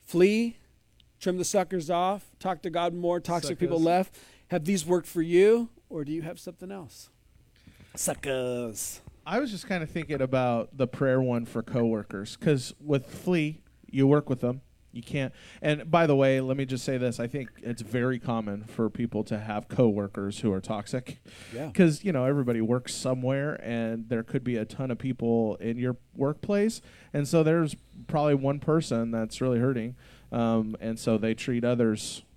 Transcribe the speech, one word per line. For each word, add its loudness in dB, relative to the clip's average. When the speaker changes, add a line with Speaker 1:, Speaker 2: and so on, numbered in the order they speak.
Speaker 1:
Flee 4
trim -2
the -2
suckers 0
off, -2
talk -4
to -6
God 0
more, 0
toxic -2
people 0
Speaker 2:
Suckers. 4
Speaker 1:
left. 2
Have -2
these 0
worked 2
for -2
you, 6
or -8
do -8
you -4
have -10
something -14
else? -16
Suckers. -4
Speaker 2:
I -2
was -2
just -10
kinda -2
thinking -4
about 0
the 0
prayer 2
one 0
for -6
coworkers, -2
'cause 0
with 0
flee, -2
you 4
work 4
with 0
them. -2
You -12
can't. -6
And 0
by 6
the 6
way, 6
let -2
me -2
just -6
say -2
this. -2
I -2
think -8
it's -6
very -2
common -4
for -2
people -2
to -4
have -6
coworkers 0
who 0
are -2
toxic. -8
Speaker 1:
Yeah. -8
Speaker 2:
'Cause, 4
you 0
know, 2
everybody 2
works 0
somewhere, -2
and -4
there -2
could -4
be -2
a 0
ton -6
of -4
people 0
in -4
your -2
workplace. 0
And 0
so 4
there's 4
probably 2
one 2
person 0
that's -4
really 2
hurting. 0
Um, 0
and -6
so 2
they 0
treat -2
others 0